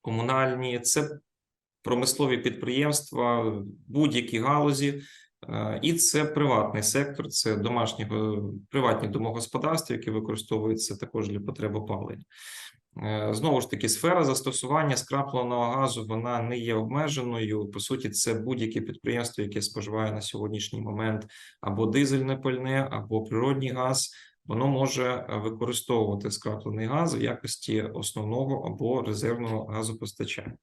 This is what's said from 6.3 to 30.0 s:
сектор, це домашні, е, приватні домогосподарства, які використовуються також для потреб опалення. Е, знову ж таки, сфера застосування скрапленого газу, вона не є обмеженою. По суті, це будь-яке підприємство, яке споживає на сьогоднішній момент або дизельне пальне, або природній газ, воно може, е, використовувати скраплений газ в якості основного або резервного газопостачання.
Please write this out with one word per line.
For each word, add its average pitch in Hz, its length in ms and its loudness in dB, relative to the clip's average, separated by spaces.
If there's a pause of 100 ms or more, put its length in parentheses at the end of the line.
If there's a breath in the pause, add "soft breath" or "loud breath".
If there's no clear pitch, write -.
сектор, - 440 0
це - 280 2
домашні, 110 500 0
е, 107 320 0 (320)
приватні 117 380 2
домогосподарства, 117 880 -2
які 113 160 -4
використовуються 110 840 -2
також 101 340 -4
для 101 100 -4
потреб 101 360 -4
опалення. 104 480 -6 (760 loud breath)
Е, 107 360 -2
знову 131 280 2
ж 110 80 -6
таки, 113 200 -2
сфера 170 340 4
застосування 135 760 2
скрапленого 123 680 0
газу, 120 460 0
вона 117 320 -2
не 120 160 -2
є 117 180 0
обмеженою. 117 920 0
По 101 120 -8
суті, 123 300 -2
це 113 240 0
будь-яке 113 480 -2
підприємство, 120 640 -2
яке 101 180 -4
споживає 107 500 -2
на 107 100 -4
сьогоднішній 107 600 -6
момент 107 460 -2 (340 loud breath)
або 101 240 0
дизельне 135 500 2
пальне, 131 560 0
або 110 320 -2
природній 131 480 0
газ, 127 400 0 (340 loud breath)
воно 117 220 0
може, 135 360 2
е, 123 340 -2
використовувати 110 960 0
скраплений 107 540 -4
газ 147 300 2
в 113 60 0
якості 113 600 -2
основного 113 840 -2
або 117 340 0
резервного 113 640 -2
газопостачання. 110 960 -6